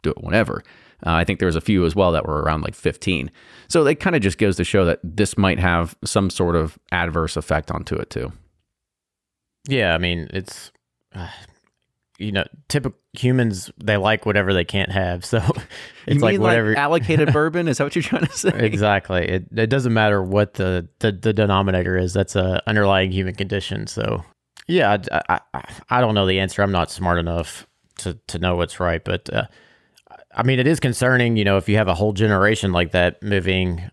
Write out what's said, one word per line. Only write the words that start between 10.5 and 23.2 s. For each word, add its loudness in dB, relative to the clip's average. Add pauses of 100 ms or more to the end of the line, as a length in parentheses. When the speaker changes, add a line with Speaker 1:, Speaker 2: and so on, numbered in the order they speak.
Speaker 2:
uh, -12 (920)
you -6
know, -2 (240)
typical -2 (160)
humans, 0
they 0
like 0
whatever 2
they 2
can't -2
have. -2
<laughs> -2
So 2 (680)
it's 0
Speaker 1:
You 2
Speaker 2:
like 4
Speaker 1:
mean, 0
Speaker 2:
whatever 2
Speaker 1:
like, 2
allocated 2
Speaker 2:
<laughs> -
Speaker 1:
bourbon? 0
Is 0
that 0
what -8
you're 0
trying 0
to -8
say? 2
Speaker 2:
Exactly. 0
It, -2 (100)
it 0
doesn't 0
matter 2
what 0
the, -2 (120)
the, 0
the -2
denominator 2
is. -2
That's -2
a 0
underlying 2
human -4